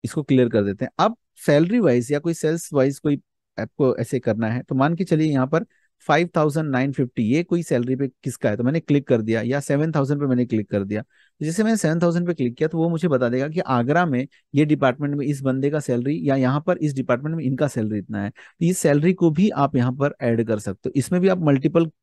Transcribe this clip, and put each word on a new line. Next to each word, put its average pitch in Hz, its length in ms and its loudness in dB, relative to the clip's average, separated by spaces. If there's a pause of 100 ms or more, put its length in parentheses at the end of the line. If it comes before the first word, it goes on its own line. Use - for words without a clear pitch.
इसको 143 180 -6
क्लियर 127 260 4
कर 110 160 0
देते 101 200 -4
हैं। - 140 -10
अब 220 180 2 (300)
सैलरी 170 340 4
वाइज 123 320 2
या 147 60 -2
कोई 170 160 -4
सेल्स 165 380 -4
वाइज 139 260 2
कोई 147 220 -2 (380)
आपको 123 380 0
ऐसे 120 240 -4
करना 110 280 -2
है, 120 140 -4
तो - 120 -8
मान 143 200 2
के 175 100 -4
चलिए 156 280 0
यहाँ 131 140 2
पर 160 180 -2 (440)
फ़ाइव 165 280 2
थाउजेंड 151 340 0
नाइन 131 220 0
फिफ्टी 127 300 -2
ये 131 200 2
कोई 170 200 -2
सैलरी 127 340 -2
पे 135 120 -4 (140)
किसका 123 280 -2
है, 104 60 -2
तो 120 80 -4
मैंने 151 160 0
क्लिक 143 280 0
कर 117 140 2
दिया, 113 200 -2
या 131 180 -2
सेवन 151 320 0
थाउजेंड 143 280 0
पे 143 60 0
मैंने 123 200 2
क्लिक 110 240 -2
कर 101 140 0
दिया। 104 180 -6
तो - 420 -14
जैसे 170 200 0
मैंने 220 120 2
सेवन 165 240 0
थाउजेंड 175 260 2
पे 175 80 -2
क्लिक 123 220 -2
किया, 156 120 0
तो 165 100 -4
वो 165 100 2
मुझे 170 200 -2
बता 127 200 2
देगा 131 200 -2
कि 160 120 -4
आगरा 131 460 0
में 131 200 -2 (280)
ये 143 100 4
डिपार्टमेंट 143 500 0
में 139 120 -4
इस 139 160 -4
बंदे 135 280 -2
का 151 100 -2
सैलरी 135 380 -2 (100)
या 135 80 2
यहाँ 135 300 0
पर 175 120 0
इस 151 160 -2
डिपार्टमेंट 135 420 -2
में 160 80 -6
इनका 131 240 0
सैलरी 110 300 -2
इतना 101 240 -6
है। 101 80 -4
तो - 360 -6
इस 185 120 0
सैलरी 147 340 2
को 175 180 2
भी 185 200 2
आप 143 260 0
यहाँ 123 160 2
पर 143 280 -2
ऐड 117 260 0
कर 110 120 -2
सकते 101 300 -8
हो, - 80 -6
इसमें 180 240 0
भी 190 80 2
आप 185 140 0
मल्टीपल 151 480 2 (120)